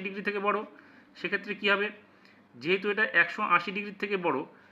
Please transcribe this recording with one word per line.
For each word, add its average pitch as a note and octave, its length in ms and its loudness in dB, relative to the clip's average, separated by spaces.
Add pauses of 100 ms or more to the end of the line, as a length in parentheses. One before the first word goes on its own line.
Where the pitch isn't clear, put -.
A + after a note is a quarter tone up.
ডিগ্রি G3 220 -8
থেকে G3+ 180 -2
বড়। G3+ 120 2 (640)
সেক্ষেত্রে G3 400 -4
কী G#3 120 0
হবে? G3+ 140 2 (760)
যেহেতু F#3+ 320 2
এটা G#3+ 100 2 (180)
একশো E3+ 200 -2 (140)
আশি E3+ 200 0
ডিগ্রি G3+ 260 -6
থেকে G3+ 140 0 (100)
বড়, C#3 120 2 (340)